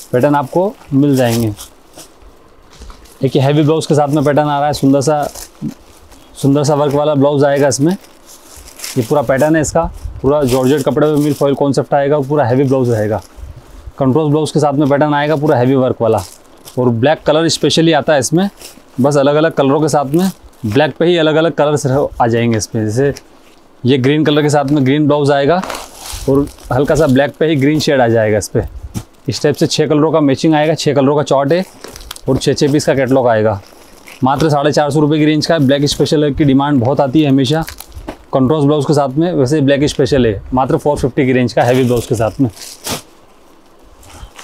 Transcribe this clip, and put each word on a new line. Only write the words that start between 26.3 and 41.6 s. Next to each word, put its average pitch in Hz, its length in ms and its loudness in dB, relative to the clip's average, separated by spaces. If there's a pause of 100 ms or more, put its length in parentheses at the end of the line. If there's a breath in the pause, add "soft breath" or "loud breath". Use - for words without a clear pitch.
हल्का 139 220 0
सा 151 120 2
black 135 300 2
पे 160 100 0
ही 160 100 0
green 143 240 0
shade 139 200 0
आ 120 80 4
जाएगा 107 300 2
इस - 100 -6
पे। 113 140 -2 (640)
इस - 140 -6
type 147 140 0
से 160 100 0
छः 151 200 -2
कलरों 151 260 2
का 160 80 2
matching 147 340 2
आएगा, 151 200 2
छः 147 200 -2
कलरों 139 220 2
का 151 80 0
chart 139 280 0
है 180 120 0 (640)
और 131 80 2
छः 139 160 0
छः 139 200 0
piece 147 140 0
का 151 80 2
catalog 131 340 0
आएगा। 107 320 0 (640)
मात्र 143 260 0
साढ़े 147 220 0
चार 151 180 0
सौ 151 100 0
रुपये 151 180 2
की 151 60 2
range 151 220 0
का। 165 120 0
black 139 280 2
special 147 460 0
की 151 120 0
demand 139 360 2
बहुत 135 200 0
आती 147 220 2
है 143 60 2
हमेशा। 139 360 0 (680)
contrast 139 340 2
blouse 147 200 2
के 156 80 0
साथ 139 160 0
में, 165 220 -2
वैसे 147 280 0
black 139 260 2
special 131 400 0
है, 107 160 -2 (120)
मात्र 131 220 0
फ़ोर 147 220 -2
फिफ्टी 131 280 -2
की 131 60 0
range 123 200 0
का 156 100 0